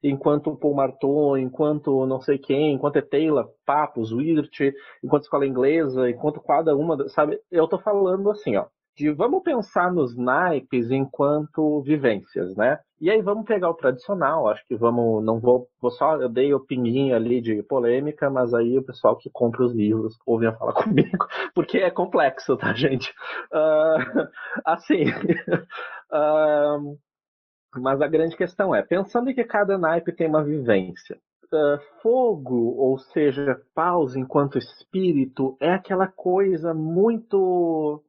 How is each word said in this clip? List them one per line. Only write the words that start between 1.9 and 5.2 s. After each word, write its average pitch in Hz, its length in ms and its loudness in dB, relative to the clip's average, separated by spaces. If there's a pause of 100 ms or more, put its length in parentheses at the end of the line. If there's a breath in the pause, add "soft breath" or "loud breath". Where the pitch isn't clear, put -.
não 131 140 -2
sei 139 180 0
quem, 143 360 0
enquanto 143 240 -2
é 139 40 4
Taylor, 147 480 0 (160)
Papos, 131 460 -2
Wirth, 143 640 0 (300 loud breath)
enquanto 139 200 0